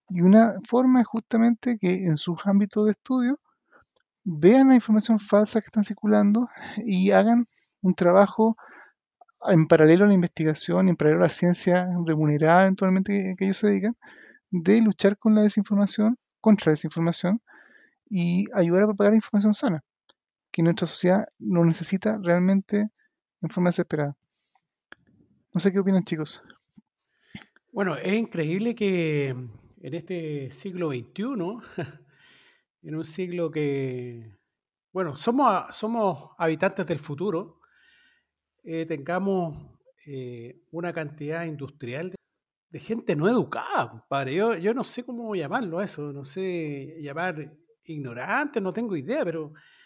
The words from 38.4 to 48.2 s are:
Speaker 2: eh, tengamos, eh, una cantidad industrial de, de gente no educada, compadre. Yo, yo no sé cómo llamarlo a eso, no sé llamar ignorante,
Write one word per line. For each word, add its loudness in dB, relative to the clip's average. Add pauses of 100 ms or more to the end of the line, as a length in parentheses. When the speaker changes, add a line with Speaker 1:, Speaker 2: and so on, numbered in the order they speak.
Speaker 2:
eh, -8
tengamos, -4 (500)
eh, -14
una -10
cantidad -10
industrial -12
de, -18 (540)
de -14
gente -4
no 0
educada, -2
compadre. -6
Yo, 0
yo -2
no -6
sé -12
cómo -10
llamarlo -6
a -4
eso, -10
no -14
sé -8
llamar -8 (280)
ignorante, -6